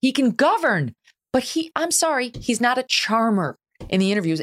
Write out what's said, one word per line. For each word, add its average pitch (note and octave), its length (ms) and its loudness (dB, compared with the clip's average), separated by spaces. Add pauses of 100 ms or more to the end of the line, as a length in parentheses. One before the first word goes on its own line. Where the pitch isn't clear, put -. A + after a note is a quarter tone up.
He C4 80 2
can C4 220 2
govern. C4+ 640 0 (380)
But B3+ 120 0
he, D#4+ 320 -4
I'm E4 160 -2
sorry, C4 480 0
he's A#3 200 -2
not A#3+ 160 2
a B3+ 60 -2
charmer A3 760 0 (320)
in F#3 120 2
the F#3+ 100 2
interviews. E3+ 320 0